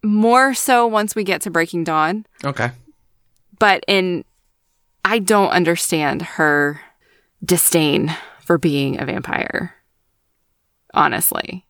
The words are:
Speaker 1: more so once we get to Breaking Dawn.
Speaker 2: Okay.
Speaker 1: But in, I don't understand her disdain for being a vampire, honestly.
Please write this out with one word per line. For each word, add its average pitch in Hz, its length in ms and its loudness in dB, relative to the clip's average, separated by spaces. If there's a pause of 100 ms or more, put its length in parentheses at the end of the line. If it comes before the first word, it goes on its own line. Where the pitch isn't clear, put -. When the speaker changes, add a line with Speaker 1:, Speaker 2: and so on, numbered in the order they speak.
Speaker 1:
more 233 500 4
so 240 320 2
once 214 300 -2
we 214 80 -2
get 185 180 -2
to - 100 -6
Breaking 165 320 -2
Dawn. 165 440 -2 (160)
Speaker 2:
Okay. 131 280 -4 (840)
Speaker 1:
But 202 300 2
in, 185 360 0 (800)
I 226 140 0
don't 202 300 2
understand 165 760 0
her 147 580 0 (640)
disdain 160 720 2 (300)
for 170 140 2
being 139 420 -2
a 135 40 -6
vampire, - 680 -6 (1200)
honestly. - 760 -2